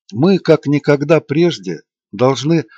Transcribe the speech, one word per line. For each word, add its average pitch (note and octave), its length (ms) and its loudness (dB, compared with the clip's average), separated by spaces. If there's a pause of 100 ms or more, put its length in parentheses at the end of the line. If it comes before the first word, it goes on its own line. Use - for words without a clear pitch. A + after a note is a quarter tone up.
(140)
Мы, E3+ 240 2
как D#3 300 0
никогда D3 540 0
прежде, A#2 600 -4 (300)
должны C3+ 540 -2 (120)